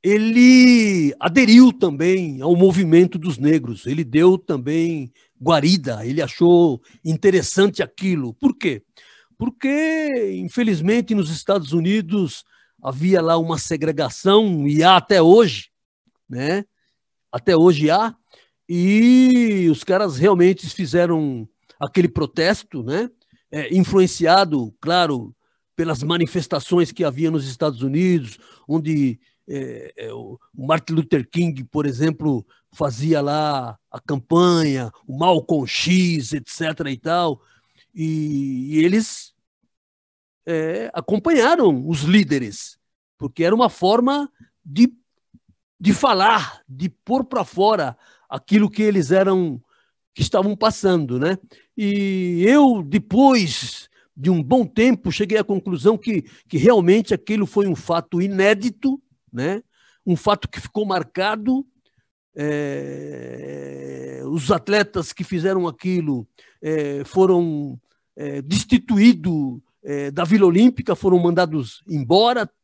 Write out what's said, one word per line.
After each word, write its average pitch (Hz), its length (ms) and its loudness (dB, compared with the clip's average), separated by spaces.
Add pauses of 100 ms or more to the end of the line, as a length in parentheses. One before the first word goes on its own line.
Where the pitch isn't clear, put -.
Ele 226 1160 6
aderiu 233 540 8
também 165 680 -2
ao 165 140 2
movimento 180 640 4
dos 156 180 -6
negros. 127 500 0
Ele 151 180 -4
deu 165 340 4
também 156 760 -6 (280)
guarida. 139 680 0
Ele 147 160 -4
achou 170 580 2 (240)
interessante 185 800 0
aquilo. 151 500 -6
Por - 240 -2
quê? 131 260 -6 (540)
Porque, 277 1000 -4
infelizmente, 208 760 -2
nos 170 160 -2
Estados 165 420 -4
Unidos 170 720 -2 (360)
havia 160 400 0
lá 165 160 2
uma 165 220 -2
segregação, 160 1080 0
e 151 160 2
há 185 120 8
até 180 240 2
hoje, 180 480 6 (600)
né? 151 360 -4 (680)
Até 165 260 0
hoje 160 340 4
há, 220 240 -2 (540)
e 220 1000 4
os 143 120 -2
caras 185 340 -2
realmente 180 540 2
fizeram 156 800 -2 (300)
aquele 170 300 0
protesto, 156 720 -4
né? 180 280 -4 (400)
É, 147 240 -6
influenciado, 175 1040 2
claro, 151 540 -2 (400)
pelas 160 280 -6
manifestações 170 920 -2
que 175 120 -6
havia 151 260 -4
nos 143 180 -6
Estados 127 340 -6
Unidos, 147 560 -2 (300)
onde, 147 520 -2 (280)
é, 127 480 -12
é, 113 160 -14
o, 117 260 -16 (160)
o 131 120 -12
Martin 160 280 -2
Luther 147 340 -2
King, 165 360 -4
por 147 220 -6
exemplo, 143 580 -4 (280)
fazia 147 500 -2
lá 143 560 -6 (120)
a 117 100 -16
campanha, 160 880 0 (160)
o 131 100 -14
Malcolm 160 500 0
X, 170 680 -2
et 135 140 -10
cetera 156 420 -8
e 123 80 -8
tal, 160 420 -4 (540)
e, 151 800 -6
e 156 100 4
eles, 214 480 -2 (1120)
é, 165 460 -6
acompanharam 214 960 0
os 151 140 -4
líderes, 147 760 0 (380)
porque - 280 -8
era 190 100 2
uma 233 160 2
forma 247 600 0 (320)
de, 196 300 2 (880)
de 190 140 2
falar, 208 760 0
de 135 220 -8
pôr 254 340 -6
pra 247 200 -6
fora 180 520 -2 (320)
aquilo 208 400 0
que 208 140 -4
eles 190 280 0
eram, 185 480 0 (560)
que - 60 -10
estavam 202 340 -2
passando, 165 640 -2
né? 175 200 -2 (380)
E 190 720 -2
eu, 254 360 4
depois 190 1040 0 (280)
de 143 120 -4
um 175 140 0
bom 226 240 0
tempo, 220 460 0
cheguei 214 260 -2
à 202 60 -2
conclusão 190 520 -2
que, 214 280 -4 (240)
que 160 100 -4
realmente 202 560 4
aquilo 208 320 -4
foi 202 220 -2
um 160 80 -2
fato 170 440 -6
inédito, 202 800 -2 (320)
né? 165 300 -6 (420)
Um 175 120 0
fato - 320 -2
que - 120 -16
ficou - 240 -8
marcado. 208 800 -4 (760)
É... 69 1900 -10
Os 143 240 -6
atletas 202 640 -4
que - 120 -12
fizeram 185 420 -4
aquilo, 156 600 -6 (340)
é, 147 440 -6
foram, 165 760 0 (360)
é, 143 260 -10
destituídos, 175 1160 0 (260)
é, 143 260 -8
da 165 140 -4
Vila 196 220 2
Olímpica, 185 500 2
foram 180 240 2
mandados 165 680 -2
embora 196 600 0 (140)